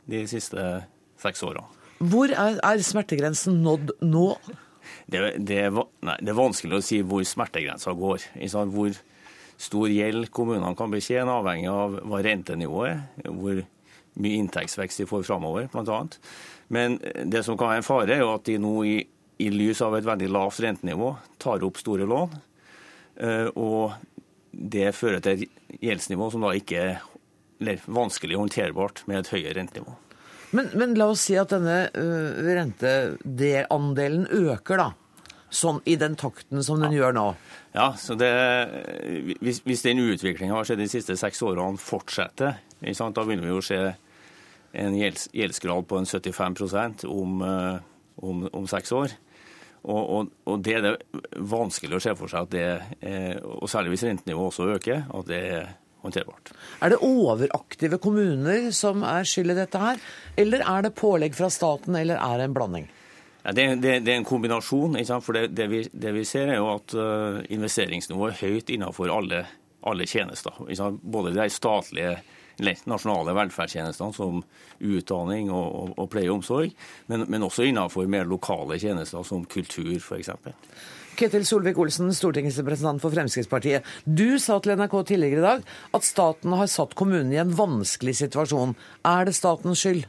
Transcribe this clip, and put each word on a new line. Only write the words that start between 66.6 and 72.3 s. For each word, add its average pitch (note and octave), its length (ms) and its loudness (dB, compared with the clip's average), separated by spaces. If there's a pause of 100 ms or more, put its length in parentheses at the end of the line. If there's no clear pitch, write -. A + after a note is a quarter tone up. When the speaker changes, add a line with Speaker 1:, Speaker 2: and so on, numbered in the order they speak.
Speaker 1:
at, - 180 -8
eh, G#2+ 460 -2 (180)
investeringsnivået G2 800 -2
er G2 160 -2
høyt A2 180 -2
innenfor F2+ 460 2
alle, F2+ 320 0 (420)
alle F2+ 160 0
tjenester, - 640 -4
ikke F#2 100 -6
sant? G2+ 240 -4
Både G2+ 320 -2
de G#2 160 2
statlige, F2+ 720 -2 (420)